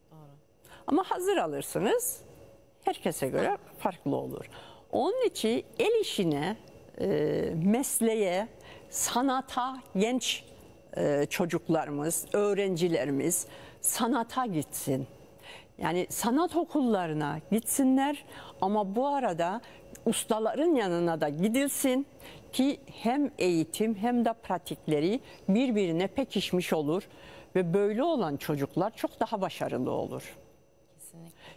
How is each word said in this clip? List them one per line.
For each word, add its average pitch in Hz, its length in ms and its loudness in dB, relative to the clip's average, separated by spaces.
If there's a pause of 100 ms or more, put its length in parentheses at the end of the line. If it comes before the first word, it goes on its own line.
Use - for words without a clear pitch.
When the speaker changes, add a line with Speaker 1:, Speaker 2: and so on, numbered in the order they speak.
(100)
Speaker 1:
Doğru. 160 80 -20 (680)
Speaker 2:
Ama 349 240 4
hazır 370 260 0
alırsınız, 175 840 0 (640)
herkese 170 440 -2
göre 139 160 0
Speaker 1:
Tamam. 392 140 0 (200)
Speaker 2:
farklı 147 380 -2
olur. 131 340 -8 (420)
Onun 427 340 2
için 233 380 0 (140)
el 440 220 4
işine, 170 560 0 (440)
e, 180 60 0 (580)
mesleğe, 220 840 2 (420)
sanata 262 920 -2 (140)
genç, 233 480 0 (520)
e, 147 340 2
çocuklarımız, 160 1000 -2
öğrencilerimiz 175 1160 0 (340)
sanata 240 680 0
gitsin. 143 600 -2 (720)
Yani 170 320 -2
sanat 285 460 0
okullarına 180 840 0 (120)
gitsinler 269 720 2 (360)
ama 202 360 0
bu 254 100 2
arada 214 540 0 (460)
ustaların 226 680 2
yanına 175 460 2
da 156 80 2
gidilsin 254 800 2 (460)
ki 269 340 2
hem 269 520 0
eğitim 180 560 2
hem 233 300 2
de 196 80 2
pratikleri 175 880 0 (280)
birbirine 196 580 2
pekişmiş 190 680 -2
olur 160 360 0 (480)
ve 175 180 2
böyle 208 280 2
olan 240 340 0
çocuklar 156 600 -2
çok - 240 -4
daha 220 200 -2
başarılı 135 500 -2
olur. 120 480 -6 (600)
Speaker 1:
Kesinlikle. 165 380 -20 (200)